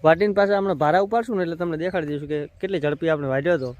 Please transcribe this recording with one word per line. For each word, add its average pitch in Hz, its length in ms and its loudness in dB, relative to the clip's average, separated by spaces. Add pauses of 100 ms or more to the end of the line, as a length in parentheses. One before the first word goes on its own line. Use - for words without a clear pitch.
વાઢીને 170 300 4
પાછા 202 240 2
હમણાં 196 200 0
ભારા 156 220 4
ઉપાડશું 226 380 -2
ને 185 60 0
એટલે 165 120 -4
તમને 170 220 -4
દેખાડી 175 300 -2
દઈશું 147 200 -6
કે 147 200 -4
કેટલી 190 320 -6
ઝડપી 147 300 -2
આપણે 147 180 0
વાઢ્યો 143 260 0
હતો. 127 260 -4